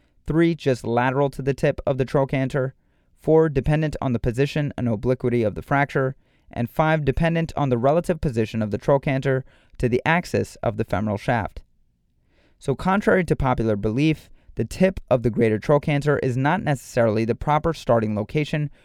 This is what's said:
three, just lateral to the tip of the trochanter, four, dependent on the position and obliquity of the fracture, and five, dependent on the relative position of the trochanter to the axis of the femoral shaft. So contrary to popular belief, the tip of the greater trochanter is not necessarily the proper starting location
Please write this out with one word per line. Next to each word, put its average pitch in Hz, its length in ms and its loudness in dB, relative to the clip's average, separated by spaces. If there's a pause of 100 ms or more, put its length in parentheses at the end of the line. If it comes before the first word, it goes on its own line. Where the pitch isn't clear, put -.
(260)
three, 165 280 2
just 135 300 -2
lateral 127 460 0
to 139 120 -10
the 135 120 -2
tip 143 320 0
of 131 100 0
the 131 80 0
trochanter, 135 680 0 (460)
four, 160 280 4
dependent 151 520 0
on 131 120 -2
the 117 60 0
position 139 580 -2
and 120 120 -2
obliquity 120 560 0
of 101 100 0
the - 80 -10
fracture, 139 540 0 (340)
and - 180 -4
five, 156 360 0
dependent 165 520 0
on 143 120 0
the 123 100 2
relative 156 420 0
position 113 420 -2
of 104 100 -2
the 101 60 -4
trochanter 135 680 0 (340)
to 127 100 0
the 117 160 0
axis 156 520 -2
of 110 200 -4
the 113 80 -4
femoral 104 320 -2
shaft. 113 460 -4 (960)
So - 160 -4
contrary 185 500 2
to 151 120 0
popular 123 400 0
belief, 123 520 0 (280)
the 120 80 -2
tip - 340 0 (120)
of 123 120 2
the 120 80 2
greater 110 280 2
trochanter 147 600 2
is 123 160 0
not 135 260 0
necessarily 117 640 0
the 113 100 0
proper 151 400 0
starting 110 420 0
location 151 540 -4 (140)